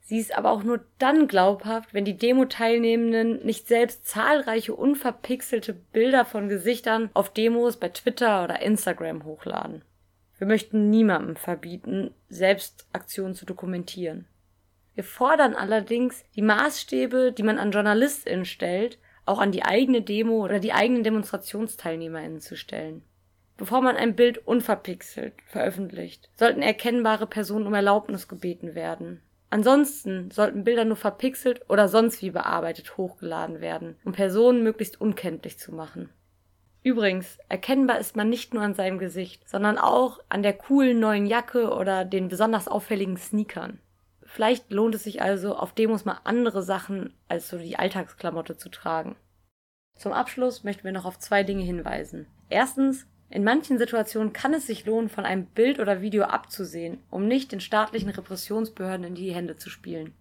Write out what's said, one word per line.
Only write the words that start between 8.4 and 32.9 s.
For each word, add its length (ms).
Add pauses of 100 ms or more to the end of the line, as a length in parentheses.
oder 180
Instagram 600
hochladen. 580 (560)
Wir 80
möchten 440
niemandem 480
verbieten, 760 (140)
selbst 640
Aktionen 420
zu 120
dokumentieren. 840 (680)
Wir 120
fordern 500
allerdings, 680 (100)
die 60
Maßstäbe, 920
die 120
man 140
an 140
JournalistInnen 720
stellt, 560 (260)
auch 140
an 140
die 100
eigene 380
Demo 420
oder 160
die 140
eigenen 320
DemonstrationsteilnehmerInnen 1400
zu 160
stellen. 460 (520)
Bevor 260
man 140
ein 220
Bild 220
unverpixelt 960 (120)
veröffentlicht, 880
sollten 260
erkennbare 640
Personen 400
um 80
Erlaubnis 540
gebeten 480
werden. 460 (320)
Ansonsten 800
sollten 320
Bilder 200
nur 140
verpixelt 720
oder 180
sonst 360
wie 80
bearbeitet 680